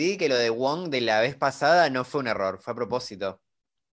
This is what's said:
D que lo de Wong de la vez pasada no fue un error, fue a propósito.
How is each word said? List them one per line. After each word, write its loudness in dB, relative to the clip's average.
D -4
que 0
lo 2
de 2
Wong -2
de -2
la 2
vez 0
pasada 4
no -2
fue -4
un -4
error, -2
fue -8
a -8
propósito. -6